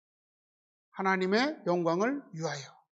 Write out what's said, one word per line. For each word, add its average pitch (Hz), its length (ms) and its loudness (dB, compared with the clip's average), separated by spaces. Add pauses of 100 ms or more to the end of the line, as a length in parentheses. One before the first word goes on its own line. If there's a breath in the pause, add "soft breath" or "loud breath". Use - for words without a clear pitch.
(920)
하나님의 190 760 0
영광을 180 560 2 (100)
위하여." 147 420 -8 (160)